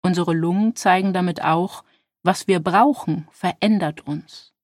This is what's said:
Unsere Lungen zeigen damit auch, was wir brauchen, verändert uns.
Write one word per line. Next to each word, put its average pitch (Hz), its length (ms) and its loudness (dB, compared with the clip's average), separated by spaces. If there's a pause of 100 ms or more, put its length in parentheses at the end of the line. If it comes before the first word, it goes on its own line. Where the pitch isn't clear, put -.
Unsere 175 300 0
Lungen 180 420 0
zeigen 190 380 2
damit 180 300 -2
auch, 170 420 -2 (400)
was 180 240 0
wir 185 120 4
brauchen, 180 720 0
verändert 180 760 -2
uns. - 580 -10